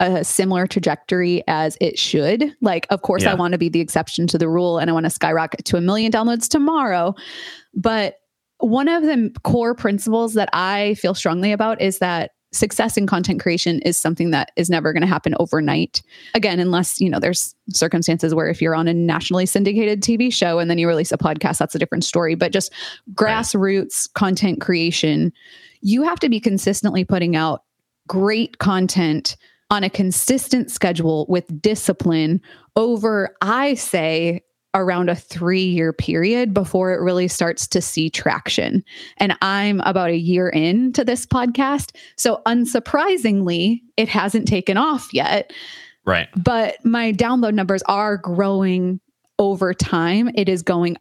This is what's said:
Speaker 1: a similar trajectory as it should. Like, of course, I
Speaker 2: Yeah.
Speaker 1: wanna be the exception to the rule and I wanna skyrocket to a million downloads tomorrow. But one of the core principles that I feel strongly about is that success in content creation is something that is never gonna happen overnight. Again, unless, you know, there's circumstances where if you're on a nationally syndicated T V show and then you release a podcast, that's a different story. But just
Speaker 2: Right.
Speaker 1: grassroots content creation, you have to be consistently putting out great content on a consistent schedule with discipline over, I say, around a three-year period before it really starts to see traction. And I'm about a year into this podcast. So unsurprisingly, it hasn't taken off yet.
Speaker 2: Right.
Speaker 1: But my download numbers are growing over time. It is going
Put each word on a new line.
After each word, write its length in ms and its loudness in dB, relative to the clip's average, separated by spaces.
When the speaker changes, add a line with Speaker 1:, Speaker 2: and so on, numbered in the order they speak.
Speaker 1:
a 240 2
similar 420 0
trajectory 800 0
as 340 -2
it 180 -2
should. 640 -2
Like, 260 -2
of 140 -2
course, 220 0
I 80 4
Speaker 2:
Yeah. 20 0
Speaker 1:
wanna 240 0
be 100 0
the 120 0
exception 480 -2
to 100 0
the 100 2
rule 300 0
and 100 0
I 60 0
wanna 160 0
skyrocket 560 -2
to 100 0
a 60 2
million 280 0
downloads 380 0
tomorrow. 680 0
But 420 -2
one 300 2
of 140 2
the 280 2
core 300 0
principles 600 0
that 200 2
I 400 0
feel 200 0
strongly 380 0
about 300 0
is 160 0
that 320 -2
success 440 0
in 80 2
content 340 0
creation 400 0
is 160 0
something 340 0
that 260 0
is 120 0
never 240 2
gonna 140 2
happen 320 0
overnight. 640 0
Again, 240 2
unless, 420 0
you 80 2
know, 120 0
there's 340 -2
circumstances 640 0
where 140 0
if 120 -4
you're 140 2
on 140 0
a 60 2
nationally 520 0
syndicated 560 0
T 140 0
V 140 2
show 280 0
and 120 0
then 80 0
you 100 2
release 240 0
a 60 -4
podcast, 400 -2
that's 160 -4
a 40 -4
different 260 -2
story. 300 0
But 180 -2
just 200 -2
Speaker 2:
Right. 220 0
Speaker 1:
grassroots 760 -2
content 460 2
creation, 720 0
you 220 2
have 180 0
to 80 2
be 120 2
consistently 640 0
putting 320 0
out 260 -2
great 500 0
content 800 0
on 120 2
a 80 0
consistent 800 0
schedule 600 0
with 320 -2
discipline 800 0
over, 640 0
I 340 0
say, 680 -2
around 340 0
a 80 2
three-year 760 0
period 640 0
before 380 0
it 80 -2
really 260 2
starts 420 -2
to 120 0
see 300 -2
traction. 760 -2
And 260 0
I'm 380 0
about 300 0
a 60 2
year 320 2
into 560 2
this 220 -2
podcast. 640 0
So 300 -2
unsurprisingly, 1300 2
it 120 0
hasn't 400 0
taken 280 0
off 360 0
yet. 400 -2
Speaker 2:
Right. 320 0
Speaker 1:
But 480 0
my 280 0
download 420 2
numbers 300 0
are 320 0
growing 840 0
over 360 2
time. 600 0
It 140 2
is 140 0
going 380 0